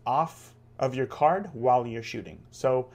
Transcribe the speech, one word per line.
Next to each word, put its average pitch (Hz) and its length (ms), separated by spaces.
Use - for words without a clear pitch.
off 147 480
of 131 160
your 127 120
card 175 460
while 123 340
you're 113 160
shooting. 85 480
So 127 440